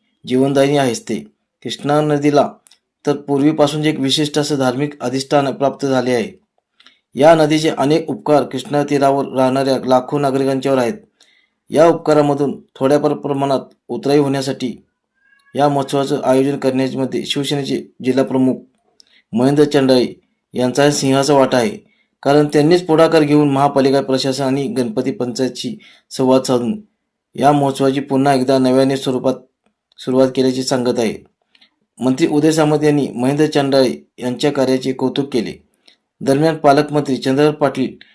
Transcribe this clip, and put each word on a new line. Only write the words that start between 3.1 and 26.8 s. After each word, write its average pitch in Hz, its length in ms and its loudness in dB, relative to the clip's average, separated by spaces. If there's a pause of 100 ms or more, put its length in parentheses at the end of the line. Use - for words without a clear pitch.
पूर्वीपासून 147 720 0
एक 156 140 -2
विशिष्ट 143 400 -2
असं 147 160 -2
धार्मिक 135 460 -4
अधिष्ठान 135 500 -2
प्राप्त 135 340 -4
झाले 127 260 0
आहे. 110 280 -4 (760)
या 151 200 6
नदीचे 151 340 2
अनेक 143 400 -2
उपकार 143 340 0
कृष्णा 131 400 -4
तीरावर 139 420 0
राहणाऱ्या 131 600 0
लाखो 127 340 0
नागरिकांच्यावर 135 580 0
आहेत. 117 160 0 (760)
या 156 180 4
उपकारामधून 147 720 0 (180)
थोड्याफार 147 340 2
प्रमाणात 139 460 -4 (280)
उतराई 135 300 0
होण्यासाठी 135 680 -4 (720)
या 143 140 2
महोत्सवाचं 139 540 -2
आयोजन 135 340 2
करण्यामध्ये 131 680 -4
शिवसेनेचे 139 580 -4 (200)
जिल्हाप्रमुख 127 520 0 (800)
महेंद्र 135 300 4
चंडाळे 131 580 2 (320)
यांचा 127 380 0
सिंहाचा 139 420 0
वाटा 135 240 4
आहे, 110 200 -2 (460)
कारण 147 300 4
त्यांनीच 165 320 2
पुढाकार 160 380 4
घेऊन 147 280 2
महापालिका 139 500 2
प्रशासन 131 420 -2
आणि 135 240 -2
गणपती 120 440 -4
पंचायतशी 123 680 -6 (320)
संवाद 131 320 2
साधून 120 400 -2 (540)